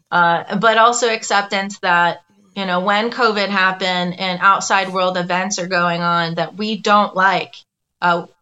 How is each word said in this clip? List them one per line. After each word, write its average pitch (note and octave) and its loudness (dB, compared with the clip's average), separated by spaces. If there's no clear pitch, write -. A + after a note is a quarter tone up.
Uh, E3+ 0
but A3 2
also A#3 4
acceptance G3+ -4
that, F3 0
you G3 -6
know, F3+ 0
when G#3 0
covid G#3 0
happened F#3 -2
and F#3 -4
outside G3 2
world F#3 0
events F3+ -2
are F3 -6
going F3 0
on E3+ 0
that E3 -4
we G#3+ -6
don't G#3 2
like, F#3 0
uh, F3 0